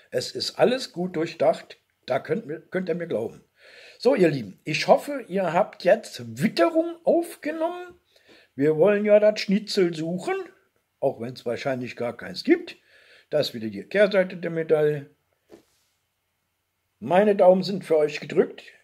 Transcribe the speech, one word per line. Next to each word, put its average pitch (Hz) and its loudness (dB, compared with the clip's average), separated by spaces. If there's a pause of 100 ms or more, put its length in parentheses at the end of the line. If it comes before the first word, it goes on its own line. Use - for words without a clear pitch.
(120)
Es 127 -4
ist - -8
alles 247 2
gut 180 -6
durchdacht, 160 -2 (280)
da 135 -2
könnt 175 -6
mir, 156 -10
könnt 185 -8
ihr 165 -2
mir 170 -8
glauben. 117 -6 (560)
So, 269 4
ihr 180 6
Lieben, 120 -6
ich 156 -4
hoffe, 277 2
ihr 175 -2
habt - -2
jetzt 127 -2
Witterung 330 0
aufgenommen. 339 -4 (540)
Wir 151 0
wollen 202 4
ja 208 6
das 214 2
Schnitzel 190 0
suchen, 175 -4 (640)
auch 127 -2
wenn's 120 -12
wahrscheinlich 123 -6
gar 120 -6
keins - -12
gibt. - 0 (540)
Das 147 0
ist - -10
wieder 113 -8
die 98 -10
Kehrseite 196 2
der 170 -8
Medaille. 151 0 (1900)
Meine 190 2
Daumen 185 6
sind 185 -6
für 160 2
euch 151 0
gedrückt, 147 -2 (200)